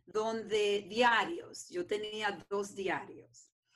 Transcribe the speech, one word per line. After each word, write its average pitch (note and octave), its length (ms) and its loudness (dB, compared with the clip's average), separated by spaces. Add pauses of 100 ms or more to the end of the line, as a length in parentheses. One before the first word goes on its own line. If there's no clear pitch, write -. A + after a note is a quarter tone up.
donde G#3 840 0
diarios, A3+ 800 2
yo F3 160 -2
tenía G#3+ 640 -2
dos G3+ 260 -2
diarios. - 760 -6 (240)